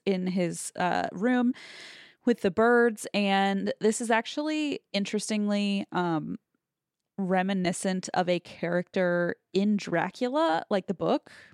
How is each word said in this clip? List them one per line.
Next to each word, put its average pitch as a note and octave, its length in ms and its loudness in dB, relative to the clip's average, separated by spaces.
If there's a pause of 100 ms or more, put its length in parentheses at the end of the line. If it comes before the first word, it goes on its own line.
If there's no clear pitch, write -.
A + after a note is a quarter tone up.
in F#3 220 0
his, F3 480 -2
uh, E3+ 360 0
room B3 420 2 (720)
with A#3+ 160 2
the G3+ 100 2
birds. A#3 640 4
And G3 640 2
this A3 220 2
is A3+ 80 -2
actually, D4 720 -2 (120)
interestingly, G3+ 1000 -2
um, E3 460 -2 (800)
reminiscent F#3 960 0
of F3+ 160 0
a F3+ 100 2
character F3 960 -2 (180)
in G3+ 240 2
Dracula, B3+ 920 0
like G3 180 0
the G3 60 -2
book E3+ 380 -2 (220)